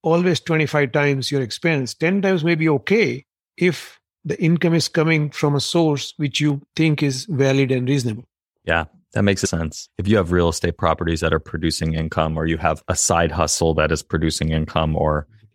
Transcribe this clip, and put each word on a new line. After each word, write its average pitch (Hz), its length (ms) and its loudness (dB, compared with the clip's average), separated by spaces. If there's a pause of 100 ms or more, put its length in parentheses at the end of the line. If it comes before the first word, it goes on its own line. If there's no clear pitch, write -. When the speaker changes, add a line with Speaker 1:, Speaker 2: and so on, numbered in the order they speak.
Speaker 1:
always 170 380 2
twenty-five 151 520 0
times 143 380 0
your 139 120 0
expense. 135 520 -4
Ten 185 280 0
times 185 220 2
may 170 100 2
be 160 140 0
okay 147 560 0 (320)
if - 420 -2 (260)
the 143 180 -4
income 165 320 2
is 127 140 0
coming 156 420 0
from 147 240 0
a 143 60 0
source 156 560 0
which 147 240 -4
you 147 200 0 (140)
think 156 280 0
is 135 240 -2
valid 135 440 2
and 127 180 -2
reasonable. 120 360 -2 (400)
Speaker 2:
Yeah, 82 220 0 (260)
that 107 100 0
makes 101 200 2
sense. 82 460 -4 (100)
If 92 100 -4
you 107 80 6
have 87 160 2
real 87 160 4
estate 85 300 -2
properties 82 420 0
that 78 120 0
are 80 80 2
producing 80 540 -4
income, 80 420 -2
or 80 100 -2
you 80 120 0
have 78 300 -2
a 90 80 -2
side 85 360 2
hustle 82 420 0
that 78 180 2
is 76 100 -2
producing 80 480 -2
income, 78 460 0
or 76 300 0 (280)